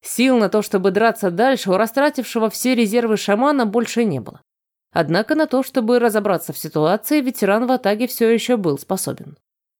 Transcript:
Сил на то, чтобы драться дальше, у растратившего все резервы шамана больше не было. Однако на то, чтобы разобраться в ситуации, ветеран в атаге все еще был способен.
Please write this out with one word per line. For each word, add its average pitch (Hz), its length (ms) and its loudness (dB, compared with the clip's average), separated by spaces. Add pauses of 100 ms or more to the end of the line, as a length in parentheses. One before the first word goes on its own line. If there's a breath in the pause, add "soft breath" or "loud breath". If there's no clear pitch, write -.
Сил 254 340 2
на 208 140 2
то, 214 100 2
чтобы 196 300 0
драться 208 400 0
дальше, 220 400 0
у 185 80 2
растратившего 226 720 0
все 254 240 -2
резервы 226 420 2
шамана 247 480 0
больше 226 400 0
не 147 160 -2
было. - 220 -18 (500)
Однако 170 420 0
на 311 120 2
то, 262 160 0
чтобы 247 360 0
разобраться 208 540 0
в - 60 -10
ситуации, 170 640 0
ветеран 226 440 0
в 254 60 0
атаге 233 340 0
все 233 220 -2
еще 233 300 0
был 165 180 -2
способен. - 600 -8 (420)